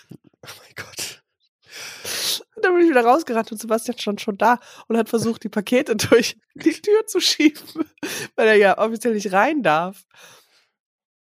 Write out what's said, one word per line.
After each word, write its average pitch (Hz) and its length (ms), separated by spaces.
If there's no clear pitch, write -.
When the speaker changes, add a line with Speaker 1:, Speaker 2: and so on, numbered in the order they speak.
Speaker 1:
Oh - 60
mein - 180
Gott. - 460
Speaker 2:
Und 440 80
dann 370 100
bin 349 100
ich 330 60
wieder 247 140
rausgerannt 226 480
und 214 80
Sebastian 226 360
stand 208 240
schon 202 160
da 240 220
und 226 100
hat 220 100
versucht, 226 360
die 214 40
Pakete 226 480
<laughs> - 0
durch - 400
die - 180
Tür 440 340
zu 370 140
schieben, - 420
weil 233 140
er 220 80
ja 202 220
offiziell 226 360
nicht 202 180
rein 254 300
darf. 175 420